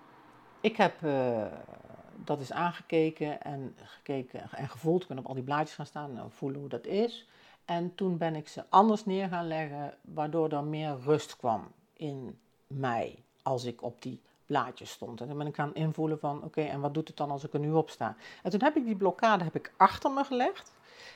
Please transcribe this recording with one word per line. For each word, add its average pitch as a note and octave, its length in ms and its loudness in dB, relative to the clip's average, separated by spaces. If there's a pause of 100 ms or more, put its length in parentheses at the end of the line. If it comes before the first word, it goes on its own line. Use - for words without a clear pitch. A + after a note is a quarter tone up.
(600)
ik A3 160 2
heb, F3+ 260 4
eh, B2+ 440 2 (680)
dat D3 220 -4
eens C3 140 -8
aangekeken D#3+ 880 0
en C#3 340 -8
gekeken - 760 -8
en - 160 -8
gevoeld. E3 340 0
Ik - 60 -14
ben C3 100 -8
op B2 80 -10
al C3 80 -8
die C3 80 -4
blaadjes D3 320 -2
gaan D3 120 -10
staan C#3+ 320 -10
en A#2 120 -12
voelen C#3 300 -6
hoe C#3 80 -10
dat A#2+ 180 -8
is. A3+ 420 -2 (360)
En F3 300 -2
toen F#3 240 0
ben D#3+ 160 0
ik D3+ 140 -8
ze - 200 -12
anders G#3 360 6
neer F#3+ 240 0
gaan E3+ 180 -2
leggen, D3 540 -4
waardoor D#3 480 0
er D3 160 0
meer D3+ 400 -2
rust D3+ 320 2
kwam A2 360 0 (200)
in C#3 460 -8 (280)
mij B2 580 -2 (180)
als B2+ 220 0
ik A#2+ 180 -6
op B2 200 -8
die C3 180 -8 (260)
blaadjes B2 440 -2
stond. A2+ 300 -10
En A#2+ 80 -8
toen D3 100 -6
ben D3+ 80 -2
ik D3 80 -4
gaan D3 200 -2
invoelen D#3 440 0
van, D3 240 -4
oké, D#3 180 -4
en C#3+ 200 -2
wat C#3+ 140 0
doet D#3 140 -2
het - 80 -16
dan D3 140 -2
als C#3 140 -4
ik D3 80 -8
er D3 80 0
nu D3+ 120 0
op D#3+ 180 4
sta? A2 260 -4 (260)
En F#3 80 -2
toen G3+ 120 2
heb D4+ 140 6
ik C4+ 80 2
die A3 120 0
blokkade F#3+ 480 4
heb D#3+ 100 -2
ik - 220 -6
achter - 340 6
me C4+ 140 2
gelegd. C4+ 500 -2 (420)